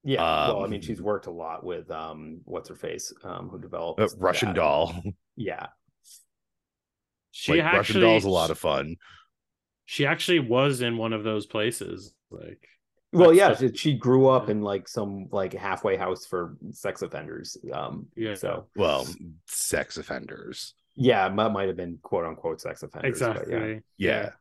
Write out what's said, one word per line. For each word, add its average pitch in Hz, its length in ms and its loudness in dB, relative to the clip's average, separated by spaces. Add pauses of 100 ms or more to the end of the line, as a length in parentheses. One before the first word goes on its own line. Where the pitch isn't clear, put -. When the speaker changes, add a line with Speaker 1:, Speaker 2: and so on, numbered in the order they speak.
Speaker 1:
Yeah, 131 180 0
well, 80 400 2
I - 40 -2
Speaker 2:
Um, 104 60 -6
Speaker 1:
mean, 104 100 -6
she's 82 200 -8
worked 101 260 -4
a 90 40 -10
lot 85 320 -10
with, 85 280 -8
um, 80 540 -12
what's 85 240 -10
her - 60 -16
face, 85 380 -10 (100)
um, 90 260 -10
who 92 100 -12
developed 87 400 -8
Speaker 2:
Uh, 107 80 4 (100)
Russian 95 320 2
Speaker 1:
that. 90 60 -2
Speaker 2:
Doll. 82 400 4 (140)
<laughs> 98 40 -10 (240)
Speaker 1:
Yeah. 98 300 -8 (1600)
Speaker 3:
She - 220 -2
Speaker 2:
Like, 165 100 6
Russian 170 160 4
Speaker 3:
actually 104 220 2
Speaker 2:
Doll's 110 240 8
a 98 40 2
lot 82 220 4
of 78 80 -4
fun. 76 380 0 (880)
Speaker 3:
she - 200 -2
actually 165 340 2
was 127 420 2
in 117 160 -2
one 113 160 -2
of 107 100 -4
those 107 220 -2
places, 101 680 -6 (160)
like, - 380 -18 (440)
Speaker 1:
Well, 170 220 10
Speaker 3:
that's 175 40 10
Speaker 1:
yeah, 143 300 6
Speaker 3:
the 113 60 0
Speaker 1:
she, - 180 0
she - 60 2
grew 131 300 6
up 131 180 6
Speaker 3:
Yeah. 110 60 -2
Speaker 1:
in, 107 100 0
like, 101 260 -4
some, 98 440 -6
like, 95 220 -2
halfway 95 440 -2
house 92 280 -4
for 87 300 -6 (160)
sex - 300 -8
offenders. 78 560 -10 (160)
Um, - 420 -8
Speaker 3:
Yeah. 110 200 -6
Speaker 1:
so 87 400 -6
Speaker 2:
Well, 76 300 2 (420)
sex - 500 -4
offenders. - 760 -12 (200)
Speaker 1:
Yeah, 113 340 4
that 107 220 2
might 98 160 0
have 87 100 -2
been 87 240 -8
quote 87 240 -2
unquote 80 360 -6
sex - 220 -10
offenders, 117 360 -6
but 127 80 0
yeah. 110 60 0
Speaker 3:
Exactly. 110 480 -6 (160)
Speaker 2:
Yeah. 95 260 0
Speaker 3:
Yeah. - 60 -6 (120)